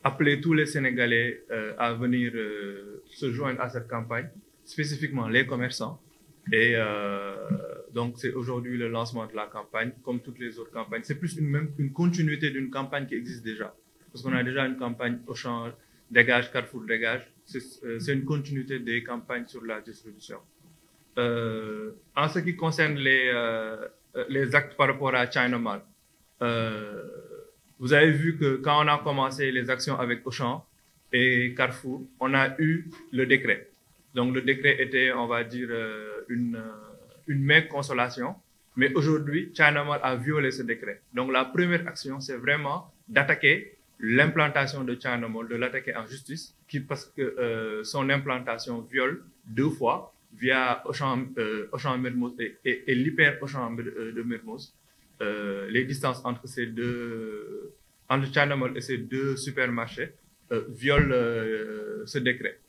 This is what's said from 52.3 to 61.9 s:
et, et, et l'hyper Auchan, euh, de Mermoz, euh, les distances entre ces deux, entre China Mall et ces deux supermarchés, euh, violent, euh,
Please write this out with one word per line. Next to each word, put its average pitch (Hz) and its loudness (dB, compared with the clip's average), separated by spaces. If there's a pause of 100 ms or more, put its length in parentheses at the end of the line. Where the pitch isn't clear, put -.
et, 113 -6
et, 127 0
et 131 4
l'hyper 143 4
Auchan, 135 -6
euh, 117 -6
de 113 -6
Mermoz, 117 -8 (480)
euh, 101 -4
les 127 2
distances 131 -2
entre 123 -4
ces 120 -4
deux, 113 -6 (380)
entre 135 0
China 143 4
Mall 127 -2
et 123 -6
ces 127 -4
deux 131 -2
supermarchés, 123 -4 (400)
euh, 113 0
violent, 135 4
euh, 110 0